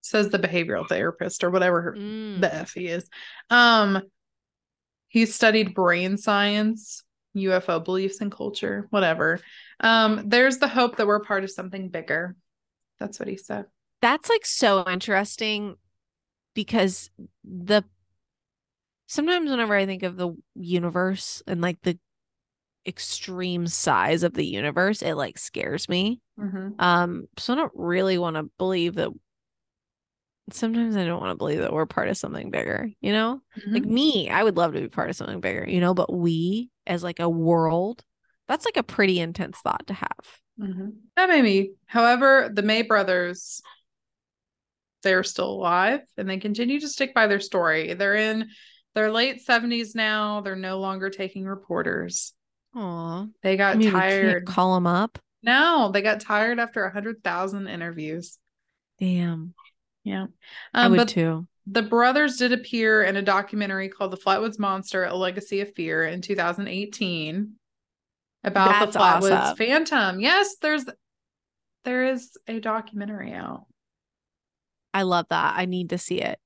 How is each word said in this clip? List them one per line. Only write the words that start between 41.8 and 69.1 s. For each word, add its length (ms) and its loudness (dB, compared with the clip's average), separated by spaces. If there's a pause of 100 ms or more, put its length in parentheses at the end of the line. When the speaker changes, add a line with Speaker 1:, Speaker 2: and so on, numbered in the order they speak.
Speaker 1:
However, 680 6
the 100 -2
May 180 2
brothers, 800 0 (1400)
they're 200 4
still 260 -4
alive, 520 2 (160)
and 120 -6
they 80 -4
continue 420 -2
to 80 -8
stick 280 -4
by 120 6
their 120 2
story. 560 0
They're 200 0
in 340 -2 (440)
their 180 0
late 300 -2
seventies 540 0
now. 460 -2
They're 140 -6
no 240 -6
longer 300 -4
taking 360 -8
reporters. 880 -6 (420)
Speaker 2:
Aw. 500 -8 (160)
Speaker 1:
They 160 0
got 160 4
Speaker 2:
I 40 4
mean, 100 6
we 120 4
can't 20 2
Speaker 1:
tired. 440 2
Speaker 2:
call 300 2
'em 100 2
up? 320 0 (240)
Speaker 1:
No, 500 4
they 120 2
got 160 2
tired 400 0
after 240 -2
a 100 -4
hundred 300 -8
thousand 440 -4
interviews. 680 -8 (640)
Speaker 2:
Damn. 560 -2 (480)
Speaker 1:
Yeah. 240 -6 (460)
Speaker 2:
I 120 6
Speaker 1:
Um, 60 8
Speaker 2:
would 60 8
Speaker 1:
but 120 6
Speaker 2:
too. 380 0 (200)
Speaker 1:
the 160 0
brothers 540 2
did 160 2
appear 500 2
in 120 2
a 60 0
documentary 680 -2
called 220 -6
The 60 -10
Flatwoods 420 0
Monster, 460 -2
A 100 -4
Legacy 460 -4
of 140 -8
Fear 300 -2
in 160 -6
two 140 -4
thousand 320 -2
eighteen 840 -6 (880)
about 360 4
the 120 2
Speaker 2:
That's 60 -2
Speaker 1:
Flatwoods 420 6